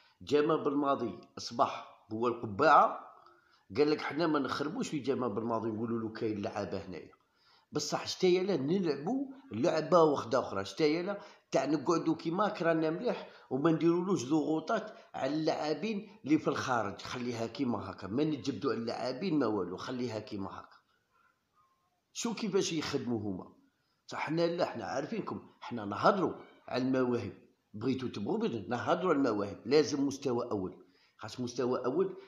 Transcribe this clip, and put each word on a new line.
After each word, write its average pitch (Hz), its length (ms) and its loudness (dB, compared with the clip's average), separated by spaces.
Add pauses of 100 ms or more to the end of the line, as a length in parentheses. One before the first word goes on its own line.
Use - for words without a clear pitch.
(220)
جمال 147 420 4
بالماضي 139 560 0 (180)
اصبح - 720 -2
هو 113 160 2
القبعه، 143 840 4 (640)
قال 147 140 6
لك: 147 100 2
"حنا 156 260 -2
ما 151 120 2
نخربوش 147 500 -2
في 156 100 -4
جمال 123 360 0
بالماضي، 113 340 -2
نقولوا 113 320 -2
له 110 200 -4
كاين 107 220 -2
لعابه 101 440 -4
هنايا". - 280 -12 (580)
بصح 147 340 -4
شتايا 185 360 4
لا 190 140 2
نلعبوا 170 800 -2 (180)
لعبه 156 500 4
واحده 127 380 4
اخرى، 101 240 -2
شتايا 156 380 2
لا 202 180 -6 (320)
تاع 139 120 4
نقعدوا 156 520 2
كيما 196 440 0
رانا 165 300 4
مليح 190 380 -2 (220)
وما 143 200 4
نديرولوش 170 540 4
ضغوطات 156 720 0 (160)
على 139 180 -2
اللاعبين 156 920 -2
اللي 143 140 4
في - 100 -4
الخارج، 113 540 0
خليها 120 440 -4
كيما 110 440 -2
هكا، 95 160 -10
ما 120 180 0
نجبدوا 131 480 -2
على 113 80 -4
اللاعبين 127 580 -2
ما 127 80 4
والو، 92 300 -2
خليها 120 420 -6
كيما 98 420 -8
هكا. - 200 -20 (1300)
شو 233 220 -4
كيفاش 190 380 0
يخدموا 123 460 -2
هما؟ 98 380 -6 (500)
صح - 120 -10
حنا 165 280 0
لا، 170 200 -2
حنا 113 180 -6
عارفينكم، 135 640 -6 (100)
حنا 117 240 -8
نهضروا 127 500 2 (340)
على 127 140 -2
المواهب، 123 500 2 (420)
بغيتو 123 340 -2
تبغوا 120 300 -2
بغيتو 117 300 -2
نهضروا 151 460 0
على 139 40 2
المواهب، 101 480 0
لازم 143 400 4
مستوى 123 440 -2
اول، 92 360 -4 (320)
خاص 110 220 -10
مستوى 123 440 -2
اول 170 440 -2